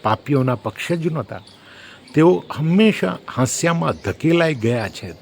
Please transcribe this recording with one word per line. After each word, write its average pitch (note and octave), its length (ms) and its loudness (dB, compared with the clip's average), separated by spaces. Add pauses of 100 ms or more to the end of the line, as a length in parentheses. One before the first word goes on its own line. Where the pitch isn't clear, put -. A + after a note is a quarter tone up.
પાપીઓના B2+ 520 0
પક્ષે - 420 -6
જ D#3+ 100 -4
નહોતા. D#3+ 340 -6 (720)
તેઓ E3+ 380 4
હંમેશા F3+ 680 2 (180)
હાસ્યામાં E3 560 0
ધકેલાઈ D#3+ 640 0
ગયા A2+ 340 -2
છે. F2 320 -14